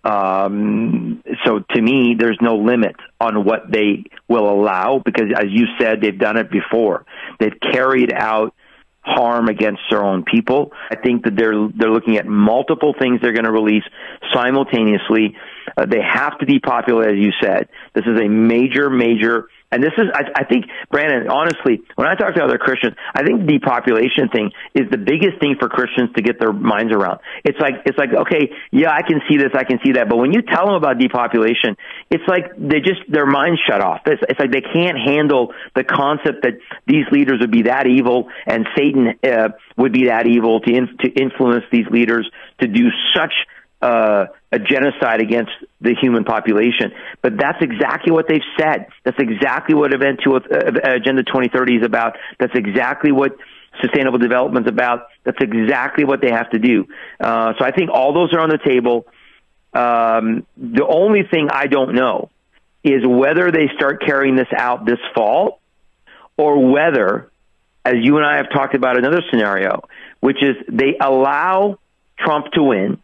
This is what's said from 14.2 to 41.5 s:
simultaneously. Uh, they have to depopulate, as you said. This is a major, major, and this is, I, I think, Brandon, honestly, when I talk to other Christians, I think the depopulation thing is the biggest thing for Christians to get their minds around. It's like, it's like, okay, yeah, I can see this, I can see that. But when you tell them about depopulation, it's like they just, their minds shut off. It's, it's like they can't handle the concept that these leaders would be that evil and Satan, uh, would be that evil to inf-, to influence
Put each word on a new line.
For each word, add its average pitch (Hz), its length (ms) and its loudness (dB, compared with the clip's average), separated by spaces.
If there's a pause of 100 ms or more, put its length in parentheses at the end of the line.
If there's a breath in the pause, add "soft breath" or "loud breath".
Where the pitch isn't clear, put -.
simultaneously. 113 1000 0 (400 loud breath)
Uh, - 100 0
they 107 160 0
have 147 380 -2
to 143 60 -4
depopulate, 120 640 2
as 101 80 0
you 101 140 2 (100)
said. 95 260 0 (260 loud breath)
This 101 120 -2
is 113 140 0
a 107 100 0
major, 120 600 2
major, 117 600 0 (200 soft breath)
and 127 140 0
this 156 140 0
is, 226 160 2
I, 143 100 -2 (100)
I 139 120 0
think, 123 200 0 (240 loud breath)
Brandon, 143 400 0
honestly, 139 520 0 (140)
when 131 120 0
I 180 80 0
talk 196 200 -2
to 170 80 2
other 123 140 0
Christians, 127 380 -2 (180 loud breath)
I 135 100 -2
think 208 220 0
the 147 140 2
depopulation 120 680 0
thing 107 220 -2 (220 loud breath)
is 127 160 0
the 123 80 0
biggest 156 440 0
thing 139 180 0
for 123 80 -2
Christians 120 480 -2
to 117 60 0
get 117 180 -2
their 113 140 0
minds 107 400 0
around. 98 260 0 (240 loud breath)
It's - 160 -2
like, 139 160 0 (100)
it's 135 120 -2
like, 139 160 0
okay, 160 360 0 (220 loud breath)
yeah, 156 200 4
I 151 100 0
can 156 180 0 (100)
see 151 60 6
this, 139 180 2
I 131 120 0
can 123 180 0
see 139 100 4
that. 120 140 2
But 117 100 2
when 127 140 2
you 226 100 2
tell 185 240 0
them 202 100 2
about 143 240 0
depopulation, 117 760 0 (340 loud breath)
it's 165 200 -2
like 180 160 0 (120)
they 151 220 0
just, 180 300 -2
their 147 160 2
minds 139 420 2
shut 101 140 2
off. 90 240 -2
It's, 151 240 0
it's - 100 -2
like 135 120 0
they 135 100 0
can't 170 360 -2
handle 139 560 2 (220 loud breath)
the 131 80 0
concept 143 600 -2
that 123 100 0 (320 loud breath)
these 139 260 2
leaders 135 300 2
would 117 100 0
be 113 120 4
that 131 240 2
evil 123 420 2 (160 loud breath)
and 113 280 0
Satan, 135 480 2
uh, 113 280 2 (260)
would 123 160 2
be 127 140 2
that 117 220 2
evil 113 340 2
to 120 120 0
inf-, 123 280 -2
to 131 80 0
influence 123 640 0